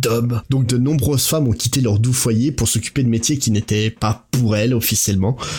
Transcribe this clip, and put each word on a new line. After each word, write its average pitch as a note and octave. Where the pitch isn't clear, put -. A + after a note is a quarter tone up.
d'hommes. A#2
Donc, C3+
de B2
nombreuses C3+
femmes D3+
ont A2+
quitté C3
leur G#2
doux B2+
foyer B2
pour A#2
s'occuper -
de A#2+
métiers A#2
qui B2
n'étaient G#2+
pas -
pour A#2
elles A#2
officiellement, G#2+